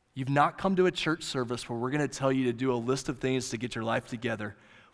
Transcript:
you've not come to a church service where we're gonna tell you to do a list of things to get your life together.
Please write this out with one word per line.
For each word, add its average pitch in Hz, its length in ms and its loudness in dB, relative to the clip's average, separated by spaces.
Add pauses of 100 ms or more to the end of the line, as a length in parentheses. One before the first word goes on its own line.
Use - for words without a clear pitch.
(160)
you've 127 120 -4
not 147 300 4
come 190 180 2
to 185 120 6
a 175 40 4
church 165 320 0
service 123 460 -4
where 117 100 -4
we're 127 120 -2
gonna 147 180 2
tell 135 220 0
you 131 140 2
to 120 80 2
do 127 200 2
a - 20 2
list 123 320 -2
of 123 120 -4
things 131 300 0
to 120 80 -4
get 120 160 -6
your 113 120 -4
life 113 220 0
together. 110 500 -6 (360)